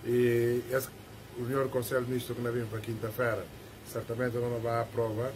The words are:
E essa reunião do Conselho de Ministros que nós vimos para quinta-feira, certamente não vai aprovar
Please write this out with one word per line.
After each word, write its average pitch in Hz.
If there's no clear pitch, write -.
E 120
essa 131
reunião 127
do 131
Conselho 127
de 120
Ministros 123
que 120
nós 120
vimos 117
para 110
quinta-feira, 110
certamente 117
não 120
vai 117
aprovar 113